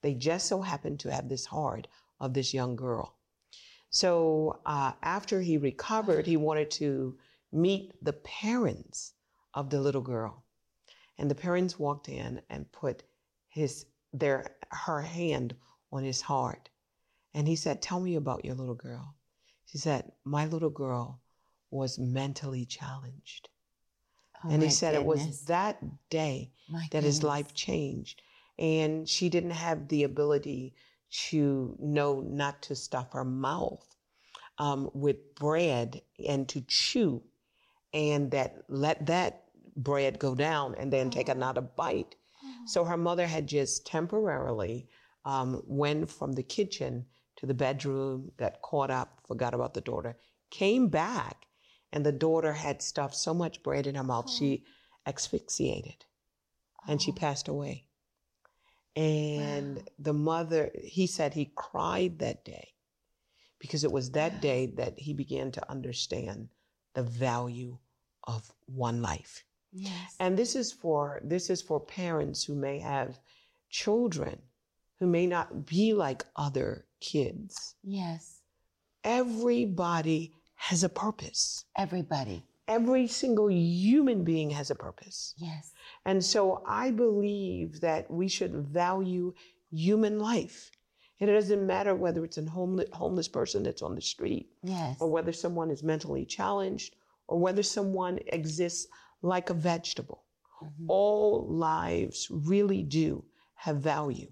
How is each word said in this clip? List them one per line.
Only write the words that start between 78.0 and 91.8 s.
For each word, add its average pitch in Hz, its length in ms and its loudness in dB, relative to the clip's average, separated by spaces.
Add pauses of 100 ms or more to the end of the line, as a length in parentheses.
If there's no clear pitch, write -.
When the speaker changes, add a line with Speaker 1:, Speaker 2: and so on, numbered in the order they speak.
Speaker 1:
Everybody 208 1300 2 (200)
has - 280 0
a 185 60 4
purpose. - 760 -4 (120)
Speaker 2:
Everybody. 151 680 -2 (240)
Speaker 1:
Every 233 400 4
single 220 440 4
human 190 720 6
being 160 260 2
has 143 200 -4
a - 40 2
purpose. - 640 -12
Speaker 2:
Yes. 156 360 -10 (340)
Speaker 1:
And 190 180 4
so 190 420 4
I 233 240 0
believe 202 920 2
that 160 300 0
we 175 160 0
should 185 280 -2
value 180 800 0 (360)
human 208 480 4
life. 214 520 -2 (500)
And 202 100 4
it 202 40 8
doesn't 202 320 4
matter 190 280 2